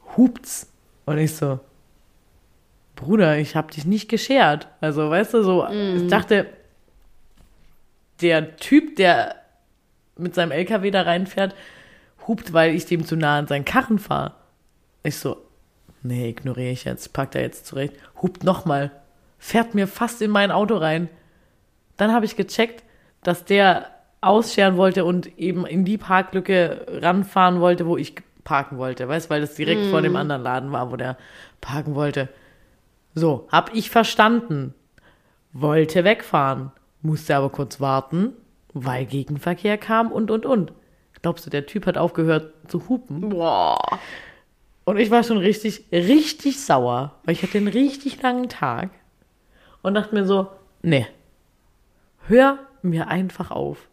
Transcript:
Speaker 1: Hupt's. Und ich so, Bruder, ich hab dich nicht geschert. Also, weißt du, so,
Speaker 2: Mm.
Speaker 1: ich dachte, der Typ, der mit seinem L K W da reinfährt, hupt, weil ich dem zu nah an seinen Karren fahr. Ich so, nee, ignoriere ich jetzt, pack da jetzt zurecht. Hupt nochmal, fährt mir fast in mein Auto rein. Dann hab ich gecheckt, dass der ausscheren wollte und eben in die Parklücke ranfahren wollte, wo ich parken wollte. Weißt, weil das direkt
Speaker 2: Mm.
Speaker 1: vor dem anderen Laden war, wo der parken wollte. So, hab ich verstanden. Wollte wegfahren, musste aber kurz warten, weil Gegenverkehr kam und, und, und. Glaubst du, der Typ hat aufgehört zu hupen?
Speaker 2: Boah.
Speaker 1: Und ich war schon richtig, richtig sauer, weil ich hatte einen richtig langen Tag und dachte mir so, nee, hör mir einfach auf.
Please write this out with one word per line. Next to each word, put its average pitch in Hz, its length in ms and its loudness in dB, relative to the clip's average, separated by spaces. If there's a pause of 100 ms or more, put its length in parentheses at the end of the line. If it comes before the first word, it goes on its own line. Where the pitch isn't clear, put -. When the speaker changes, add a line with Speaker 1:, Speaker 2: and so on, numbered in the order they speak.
(180)
Speaker 1:
Hupt's. - 520 2 (360)
Und 151 140 -2
ich 156 180 0
so, 135 240 -4 (1400)
Bruder, 160 400 4
ich 151 180 -4
hab 156 160 -2
dich 147 140 -10
nicht 208 240 -2
geschert. 208 580 2 (140)
Also, 151 280 0
weißt 202 260 2
du, 220 80 6
so, 185 260 4
Speaker 2:
Mm. 202 260 -2
Speaker 1:
ich 175 120 0
dachte, 202 400 2 (1700)
der 160 380 0
Typ, 311 400 2
der 170 380 4 (840)
mit 165 180 -6
seinem 170 160 0
L 160 140 -2
K 208 160 -2
W 196 100 -2
da 190 120 2
reinfährt, 190 520 -2 (720)
hupt, 220 240 -6
weil 160 240 4
ich 175 100 -4
dem 165 200 -2
zu 160 100 -4
nah 151 220 2
an 147 100 -2
seinen 143 160 -2
Karren 220 360 0
fahr. 143 360 -4 (680)
Ich 151 140 -6
so, - 200 -6 (680)
nee, 123 260 -6
ignoriere 127 420 -8
ich 127 140 -10
jetzt, - 280 -10
pack 135 180 -4
da 135 80 -4
jetzt - 260 -8
zurecht. 139 280 -8 (280)
Hupt 185 220 -4
nochmal, 143 480 -2 (460)
fährt 233 380 -2
mir 196 120 2
fast 233 340 -6
in 214 100 0
mein 202 200 2
Auto 202 260 0
rein. 160 320 -2 (880)
Dann 214 160 2
hab 233 100 2
ich 220 140 -6
gecheckt, 226 460 -2 (400)
dass 175 220 -2
der 196 440 4 (320)
ausscheren 196 560 4
wollte 185 280 4
und 175 320 -2
eben 180 280 -4
in 185 200 0
die 208 120 -2
Parklücke 185 880 0 (160)
ranfahren 180 580 2
wollte, 175 260 2
wo 170 120 0
ich - 180 -8 (280)
parken 139 340 -4
wollte. 127 320 -6
Weißt, 160 200 -4
weil 151 120 0
das 147 140 -6
direkt 202 300 -2
Speaker 2:
Mm. 202 40 0
Speaker 1:
vor 160 120 2
dem 156 140 0
anderen 143 280 -4
Laden 131 280 -4
war, 127 200 -4
wo 127 40 -10
der 127 220 -6 (440)
parken 147 340 -6
wollte. 143 340 -2 (840)
So, 160 380 0
hab 170 240 2
ich 226 140 -4
verstanden. 220 840 2 (800)
Wollte 156 500 2
wegfahren, 139 680 0 (300)
musste 156 340 -2
aber 139 140 2
kurz - 320 -8
warten, 139 520 -2 (400)
weil 131 320 -6
Gegenverkehr 147 720 -4
kam 226 340 0
und, 214 200 -2
und, 220 140 -2
und. 226 260 0 (500)
Glaubst 165 240 -4
du, - 40 -16
der 143 160 -4
Typ - 220 -8
hat 180 100 -2
aufgehört 160 560 0 (160)
zu - 180 -6
hupen? 214 420 -4
Speaker 2:
Boah. 165 720 0 (840)
Speaker 1:
Und 190 120 0
ich 208 140 2
war 233 120 6
schon 233 160 0
richtig, 208 520 -2
richtig 262 720 2
sauer, 127 520 0 (100)
weil 165 80 0
ich 165 100 -4
hatte 196 140 -2
einen 208 100 0
richtig 269 540 -2
langen 247 260 -2
Tag 139 420 -4 (920)
und 196 140 0
dachte 214 200 -2
mir 202 100 2
so, 190 220 2 (340)
nee, 139 240 2 (1200)
hör 269 320 6 (240)
mir 165 260 -2
einfach 180 420 -4
auf. - 420 -8